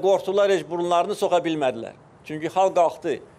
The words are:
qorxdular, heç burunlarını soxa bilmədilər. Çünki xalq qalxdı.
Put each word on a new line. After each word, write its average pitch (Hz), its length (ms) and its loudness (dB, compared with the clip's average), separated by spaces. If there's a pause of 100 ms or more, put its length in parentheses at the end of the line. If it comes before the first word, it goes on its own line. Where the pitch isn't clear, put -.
qorxdular, 196 480 2
heç 165 160 0
burunlarını 175 480 0
soxa 175 240 2
bilmədilər. 127 560 -4 (260)
Çünki 156 220 -8
xalq 185 320 0
qalxdı. 156 400 0 (200)